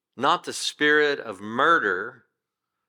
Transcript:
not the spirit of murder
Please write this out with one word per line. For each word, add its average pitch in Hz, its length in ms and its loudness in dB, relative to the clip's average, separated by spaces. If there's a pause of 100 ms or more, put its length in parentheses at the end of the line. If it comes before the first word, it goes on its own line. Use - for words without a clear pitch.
(160)
not 151 280 0
the 131 100 -8
spirit 151 680 0
of 104 200 -12
murder 117 880 0 (640)